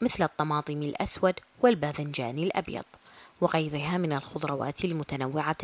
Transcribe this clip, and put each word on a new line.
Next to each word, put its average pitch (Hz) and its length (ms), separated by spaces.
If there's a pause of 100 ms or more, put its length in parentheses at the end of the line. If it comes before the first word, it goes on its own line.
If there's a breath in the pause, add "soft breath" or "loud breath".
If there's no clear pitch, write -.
مثل 226 240
الطماطم 151 580
الأسود 185 520 (280)
والباذنجان 147 760
الأبيض 170 460 (560 loud breath)
وغيرها 156 580
من 170 140
الخضروات 143 720
المتنوعة 151 800